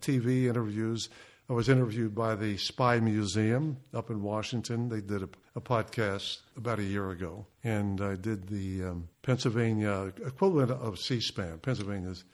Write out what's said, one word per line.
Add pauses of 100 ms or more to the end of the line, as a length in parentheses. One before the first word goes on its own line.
T
V
interviews. (400)
I
was
interviewed
by
the
Spy
Museum (160)
up
in
Washington.
They
did
a, (280)
a
podcast (180)
about
a
year
ago. (200)
And
I
did
the,
um, (140)
Pennsylvania (120)
equivalent
of
C
span,
Pennsylvania's.